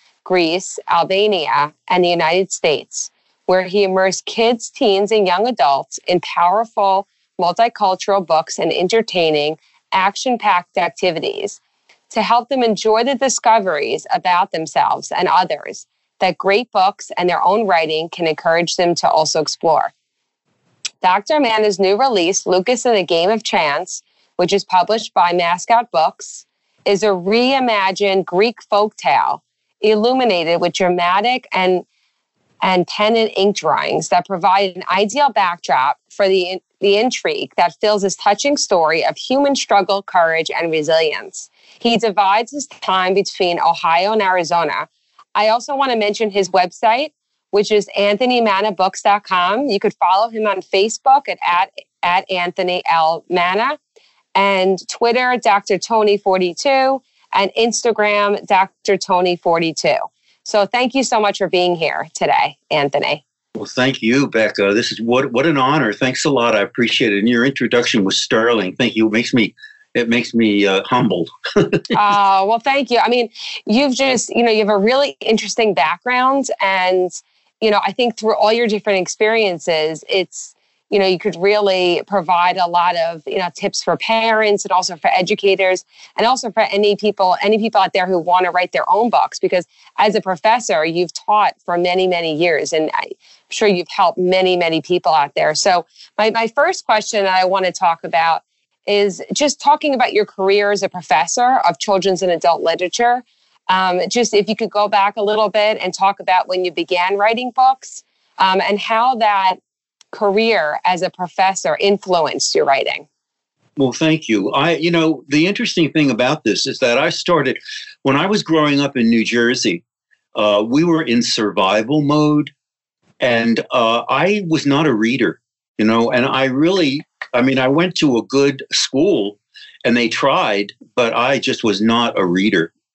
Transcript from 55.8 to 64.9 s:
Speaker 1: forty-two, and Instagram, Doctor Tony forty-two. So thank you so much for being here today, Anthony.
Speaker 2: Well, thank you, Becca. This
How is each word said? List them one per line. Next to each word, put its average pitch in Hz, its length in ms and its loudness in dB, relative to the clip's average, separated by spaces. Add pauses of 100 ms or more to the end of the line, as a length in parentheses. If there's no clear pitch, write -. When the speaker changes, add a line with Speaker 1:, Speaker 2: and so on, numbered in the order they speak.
Speaker 1:
forty-two, 262 840 0 (300)
and 196 260 0
Instagram, 208 880 0
Doctor 190 520 0
Tony 180 400 0
forty-two. 165 580 0 (480)
So 202 220 0
thank 247 280 -2
you 262 120 0
so 226 160 0
much 202 160 0
for 190 100 -2
being 180 260 0
here 160 400 -4
today, 147 440 0 (120)
Anthony. 147 560 -2 (300)
Speaker 2:
Well, 113 80 -10
thank 127 380 -2
you, 123 260 2
Becca. 101 460 0
This 113 180 0